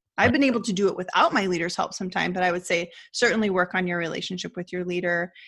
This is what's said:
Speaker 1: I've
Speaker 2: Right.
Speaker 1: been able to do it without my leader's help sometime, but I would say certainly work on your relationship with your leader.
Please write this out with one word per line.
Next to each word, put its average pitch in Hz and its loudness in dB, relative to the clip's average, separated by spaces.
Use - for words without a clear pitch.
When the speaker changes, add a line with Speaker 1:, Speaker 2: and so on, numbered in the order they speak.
Speaker 1:
I've 196 6
Speaker 2:
Right. 247 4
Speaker 1:
been 294 4
able 233 2
to 220 -4
do 196 2
it 160 -2
without 185 2
my 208 2
leader's 175 -2
help - -4
sometime, 180 -2
but 180 0
I 180 4
would 180 -4
say 170 -2
certainly 220 2
work 185 0
on 185 0
your 175 -2
relationship 175 -6
with 175 -8
your 180 -4
leader. 175 -2